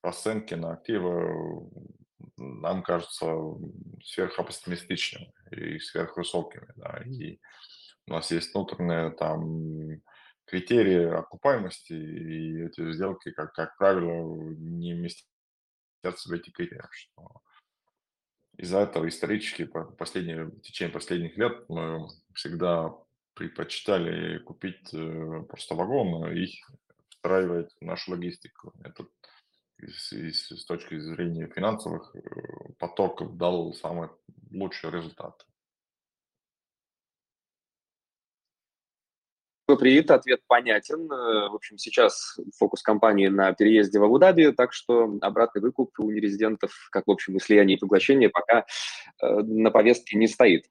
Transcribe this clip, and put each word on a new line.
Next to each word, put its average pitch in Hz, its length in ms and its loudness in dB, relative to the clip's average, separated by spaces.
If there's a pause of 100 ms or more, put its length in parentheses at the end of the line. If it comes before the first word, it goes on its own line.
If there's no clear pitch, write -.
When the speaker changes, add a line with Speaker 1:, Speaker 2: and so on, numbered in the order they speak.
Speaker 1:
расценки 107 500 -6
на 85 180 -8
активы, 90 380 -6
м, 82 1500 -10
нам 90 200 -4
кажутся, 87 440 -4
м, 80 480 -8 (280)
сверхоптимистичными - 1300 -8 (180)
и 78 280 -12
сверхвысокими, - 1000 -8
да, - 280 -14
и 123 340 -14 (680)
у - 40 -10
нас 80 200 -6
есть 82 220 -4
внутренние 85 580 -4
там 80 880 -8 (440)
критерии 92 680 2
окупаемости, 92 760 -4
и 80 760 -10
эти 82 260 -8
сделки, 90 380 -8
как, 78 200 -12
как - 240 -10
правило, 85 580 0 (260)
не 85 340 -10
вместятся - 1400 -14
в - 20 -6
эти 85 200 -10
критерии, - 400 -12
что... - 500 -20 (1120)
Из-за 92 240 -2
этого 82 300 -2
исторически 90 560 -6
по-, 82 180 -10
последние, 82 640 -10
в - 160 -18
течение - 320 -10
последних 85 440 -8
лет 117 300 -4
мы 80 400 -8 (260)
всегда 85 640 -4 (380)
предпочитали 85 1040 -6
купить, - 540 -14
э, 80 540 -10
просто - 260 -12
вагоны 87 640 -4
и 87 80 -2
их - 260 -12 (380)
встраивать 87 720 -2
в - 60 -16
нашу 87 260 -10
логистику. - 600 -12 (100)
Это - 220 -20 (760)
из, - 320 -16
из, - 400 -10
с - 140 -18
точки 85 340 -8
зрения 82 480 -6
финансовых, 92 680 -6
э, - 60 -20 (580)
потоков 85 600 -4
дал 87 360 -2
самый 82 360 -10 (420)
лучший 92 400 -10
результат. - 560 -12 (4000)
Speaker 2:
Принят, 139 320 8
ответ 127 340 4
понятен. 123 640 2
Э, 117 400 0
в 104 60 -10
общем, 107 220 -12
сейчас - 600 2 (200)
фокус - 260 0
компании 104 460 4
на 95 240 4
переезде 107 440 6
в 101 60 6
Абу-Даби, 151 480 8
так 123 220 2
что 113 480 2
обратный 107 400 2
выкуп 120 380 -2
у 107 120 0
нерезидентов, 107 800 -2
как - 160 -2
в 104 40 4
общем 95 260 0
и - 20 2
слияние 101 380 8
и - 20 -6
поглощение, 104 500 6
пока, 113 360 2 (560)
э, - 40 -2
на 110 460 4
повестке 110 460 6
не 110 100 6
стоит. 107 440 6